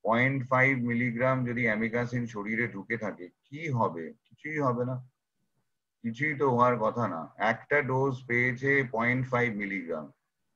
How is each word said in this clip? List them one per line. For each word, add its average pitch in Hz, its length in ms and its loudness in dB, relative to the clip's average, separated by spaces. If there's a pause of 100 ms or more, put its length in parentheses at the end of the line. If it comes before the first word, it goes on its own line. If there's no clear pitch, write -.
পয়েন্ট 123 460 2
ফাইভ 131 280 4
মিলিগ্রাম 120 680 0
যদি 120 240 0
amikacin 117 560 0
শরীরে 113 420 -2
ঢুকে 98 300 -6
থাকে 90 300 -8
কি 151 420 -12
হবে? 85 440 -2 (120)
কিছুই 151 340 -8
হবে 123 260 0
না, 127 220 -6 (960)
কিছুই 123 320 -4
তো 139 160 2
হওয়ার 120 280 6
কথা 110 300 0
না। 80 200 -6 (100)
একটা 113 440 2
dose 131 340 0 (120)
পেয়েছে 127 640 2
পয়েন্ট 123 360 0
ফাইভ 120 280 0
মিলিগ্রাম, 85 560 -6 (440)